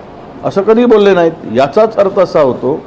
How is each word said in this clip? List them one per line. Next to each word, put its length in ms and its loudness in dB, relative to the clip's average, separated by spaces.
असं 180 -2
कधीही 240 2
बोलले 280 4
नाहीत. 180 2
याचाच 440 0
अर्थ 220 0
असा 220 0
होतो 340 0